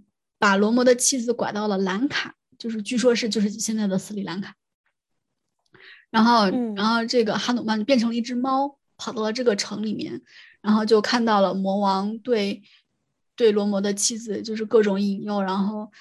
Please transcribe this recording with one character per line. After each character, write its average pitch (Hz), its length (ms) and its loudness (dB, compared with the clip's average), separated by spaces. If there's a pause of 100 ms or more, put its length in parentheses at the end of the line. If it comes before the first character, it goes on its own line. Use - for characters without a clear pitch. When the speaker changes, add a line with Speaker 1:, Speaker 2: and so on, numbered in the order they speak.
(400)
Speaker 1:
把 202 160 4
罗 208 160 2
摩 247 120 4
的 247 120 6
妻 262 240 0
子 233 120 -4
拐 180 200 -2
到 208 160 -4
了 196 100 0
兰 196 300 -2
卡， - 260 -6 (240)
就 233 120 -8
是 220 120 -6
据 240 160 -4
说 240 160 4
是， 233 160 -2
就 220 100 -2
是 208 100 2
现 220 280 -6
在 214 80 -2
的 190 120 0
斯 208 180 -6
里 196 80 -6
兰 185 180 -6
卡。 - 140 -12 (1500)
然 220 160 4
后， 233 240 6
Speaker 2:
嗯。 240 240 -2
Speaker 1:
然 202 140 -2
后 226 180 0
这 240 180 2
个 202 140 0
哈 240 160 -2
努 240 100 -2
曼 220 140 -2
就 208 80 -2
变 269 140 4
成 233 100 0
了 233 60 -4
一 240 60 -2
只 247 120 -6
猫， 269 440 -2 (180)
跑 - 160 -10
到 214 100 -6
了 220 120 -2
这 254 100 -4
个 240 120 4
城 202 280 -6
里 220 100 -4
面， 233 280 -8 (400)
然 214 120 2
后 220 120 2
就 214 160 4
看 233 240 0
到 208 160 4
了 185 120 2
魔 190 260 -2
王 202 400 0
对， 208 440 -2 (720)
对 226 160 4
罗 208 140 0
摩 202 160 0
的 202 120 -2
妻 220 240 -4
子 214 240 -8
就 220 140 -6
是 220 80 -6
各 214 180 4
种 202 200 2
引 202 220 -2
诱， 208 180 -2
然 190 160 -2
后 214 440 -4